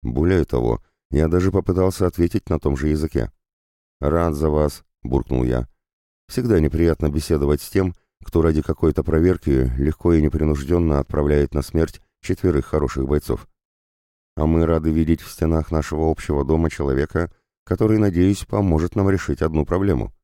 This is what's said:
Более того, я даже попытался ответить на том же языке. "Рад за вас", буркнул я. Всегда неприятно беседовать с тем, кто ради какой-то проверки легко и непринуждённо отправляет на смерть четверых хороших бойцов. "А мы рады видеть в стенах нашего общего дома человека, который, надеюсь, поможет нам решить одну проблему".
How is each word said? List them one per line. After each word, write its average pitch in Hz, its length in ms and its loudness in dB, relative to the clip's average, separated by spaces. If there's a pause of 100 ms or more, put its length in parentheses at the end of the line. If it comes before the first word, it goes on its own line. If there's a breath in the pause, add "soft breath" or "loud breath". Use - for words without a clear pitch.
Более 76 420 0
того, 60 400 -2 (280)
я 76 160 2
даже 90 240 2
попытался 92 540 0
ответить 87 460 -2
на 80 80 0
том 69 180 -2
же 73 120 -2
языке. 76 420 -2 (680)
"Рад 80 360 0
за 76 160 0
вас", 76 320 0 (180)
буркнул 62 420 -2
я. 62 240 -2 (600)
Всегда 117 320 2
неприятно 80 500 2
беседовать 73 540 0
с - 60 -16
тем, 92 260 -2 (280)
кто 82 200 0
ради 78 180 2
какой-то 78 420 0
проверки 78 720 0
легко 76 380 0
и 78 80 4
непринуждённо 76 760 0
отправляет 73 560 0
на 71 80 -2
смерть - 360 -2 (220)
четверых 87 460 -2
хороших 67 400 -2
бойцов. - 400 -4 (880)
"А 78 100 -2
мы 82 220 2
рады 80 240 0
видеть 80 300 0
в - 100 -18
стенах 80 400 -2
нашего 80 400 -2
общего 71 340 -4
дома 80 240 2
человека, 73 640 -2 (340)
который, 107 320 0
надеюсь, 95 480 2
поможет 87 500 0
нам 98 140 2
решить 92 320 -2
одну 78 240 0
проблему". 87 480 -2 (100)